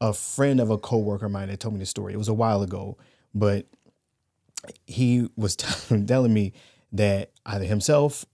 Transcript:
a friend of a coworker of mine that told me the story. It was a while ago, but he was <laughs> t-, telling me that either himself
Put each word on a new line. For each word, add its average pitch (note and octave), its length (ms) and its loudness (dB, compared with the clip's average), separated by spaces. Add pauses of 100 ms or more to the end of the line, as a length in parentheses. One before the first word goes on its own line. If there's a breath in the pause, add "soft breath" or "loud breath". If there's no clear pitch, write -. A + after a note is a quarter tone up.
a A2 120 2
friend C#3 480 0
of A2 100 2
a G#2+ 80 2
coworker G#2 480 -2
of G2+ 60 -4
mine G2 160 -6
that G2 120 -8
told A2 140 -6
me F#2+ 60 -6
the F#2+ 60 -8
story. G2 260 -8
It G2+ 60 -6
was G2+ 100 -4
a A2 60 2
while G#2+ 280 2
ago, F#2+ 340 -8 (380 soft breath)
but G2+ 320 2 (1200)
he B2 500 2
was G#2 200 -2
<laughs> - 0 -
t-, - 480 0
telling B2 300 4
me G2+ 180 2 (400 soft breath)
that G2 380 0 (160)
either G2+ 180 -4
himself C#3+ 680 0